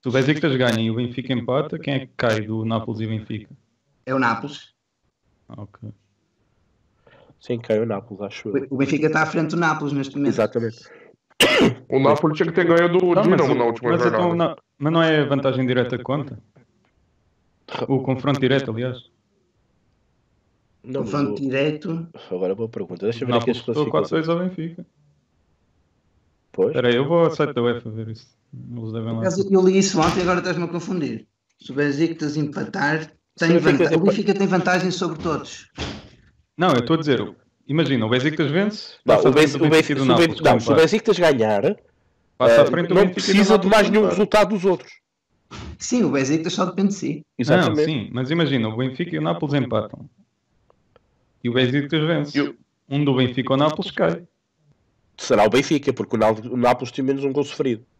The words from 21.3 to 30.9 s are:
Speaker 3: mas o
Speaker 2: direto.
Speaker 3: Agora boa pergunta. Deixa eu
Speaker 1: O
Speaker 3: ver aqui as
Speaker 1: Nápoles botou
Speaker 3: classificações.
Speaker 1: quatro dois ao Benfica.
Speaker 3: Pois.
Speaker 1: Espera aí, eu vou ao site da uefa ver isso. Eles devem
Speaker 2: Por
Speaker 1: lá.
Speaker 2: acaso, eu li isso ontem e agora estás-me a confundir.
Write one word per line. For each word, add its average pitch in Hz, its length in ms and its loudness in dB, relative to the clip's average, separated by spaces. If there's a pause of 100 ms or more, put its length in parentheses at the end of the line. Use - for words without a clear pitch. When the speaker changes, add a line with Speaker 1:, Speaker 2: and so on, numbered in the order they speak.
Speaker 3:
mas - 100 -6
o - 20 -6
Speaker 2:
direto. 151 680 -4 (220)
Speaker 3:
Agora 92 240 -2
boa 113 140 -6
pergunta. 95 380 -8
Deixa 117 180 -4
eu 127 40 -6
Speaker 1:
O - 40 -2
Speaker 3:
ver 117 60 2
aqui 120 120 -2
as 113 80 -2
Speaker 1:
Nápoles - 80 -12 (120)
botou 151 120 -2
Speaker 3:
classificações. 156 360 -2
Speaker 1:
quatro - 0 -
dois - 20 -6
ao 175 200 -2
Benfica. 165 380 -12 (1700)
Speaker 3:
Pois. 92 160 2
Speaker 1:
Espera 131 200 0
aí, 120 80 4
eu 143 120 0
vou 170 160 4
ao 160 100 2
site 151 180 0
da 123 100 -2
uefa 120 280 -2
ver 110 180 -10
isso. 110 200 -16 (480)
Eles 110 160 -10
devem 113 160 -6
Speaker 2:
Por 117 60 -6
Speaker 1:
lá. 113 80 -4
Speaker 2:
acaso, 190 280 -2
eu 190 160 6
li 190 120 4
isso 196 220 0
ontem 170 200 2
e - 20 0
agora 175 160 0
estás-me 175 260 -4
a 165 40 -8
confundir. 165 580 -6 (340)